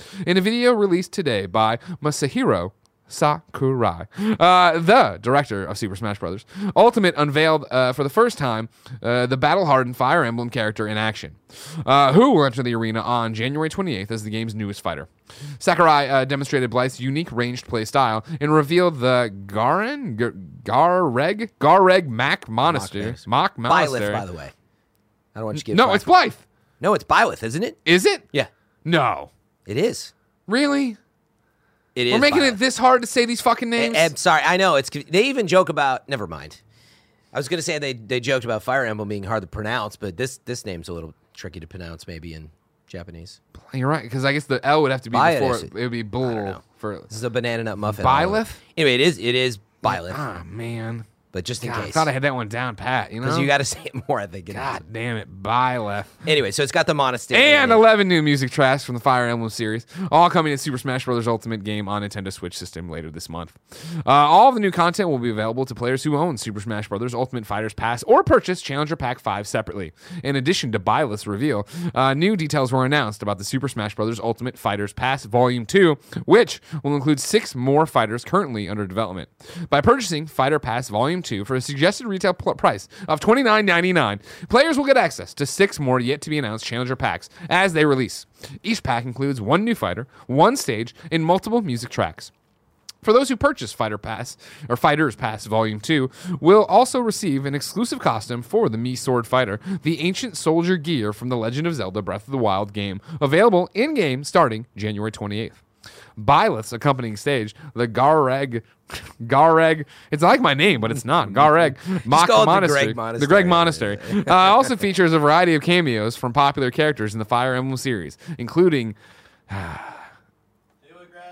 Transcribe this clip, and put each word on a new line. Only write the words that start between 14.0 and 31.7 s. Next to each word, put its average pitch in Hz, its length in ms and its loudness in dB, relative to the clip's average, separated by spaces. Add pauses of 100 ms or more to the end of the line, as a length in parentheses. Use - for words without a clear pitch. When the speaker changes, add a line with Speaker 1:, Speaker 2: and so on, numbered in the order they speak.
Speaker 1:
as 110 120 -6
the 107 60 -10
game's 110 260 -6
newest 104 260 -8
fighter. 78 260 -6 (500)
Sakurai, 160 500 4
uh, 131 180 2
demonstrated 135 440 -2
Blythe's 127 300 -2
unique 139 320 -4
ranged 120 360 -4
play 113 160 -4
style 113 400 0 (160)
and 151 140 0
revealed 156 460 2
the 123 340 2 (140)
Garen, 165 720 -2
G-, 117 80 0 (380)
Garreg, 165 840 0 (100)
Garreg 185 480 6
Mac 131 400 -2
Monastery, 113 580 -2
Speaker 2:
Monastery. 117 240 -10
Speaker 1:
Mock 147 280 0
Speaker 2:
Byleth, - 20 -8 (100)
Speaker 1:
Monastery. 127 440 0
Speaker 2:
by 104 120 -4
the 90 80 -12
way. 71 180 -14 (840)
I 104 40 -10
don't 110 60 -6
want 107 120 -6
you - 40 -10
to - 40 -16
get 113 120 -2
Speaker 1:
No, 247 80 6
Speaker 2:
flack 208 100 2
Speaker 1:
it's 208 80 -2
Speaker 2:
for - 80 -2
Speaker 1:
Blythe. 349 220 6 (480)
Speaker 2:
No, 196 120 2
it's 170 100 -2
Byleth, 180 400 2
isn't 123 200 -4
it? - 220 -6
Speaker 1:
Is 175 200 4
it? 403 260 0
Speaker 2:
Yeah. 135 160 -2 (380)
Speaker 1:
No. 120 460 0 (340)
Speaker 2:
It 104 120 -8
is. - 360 -4 (340)
Speaker 1:
Really? 277 500 0 (1000)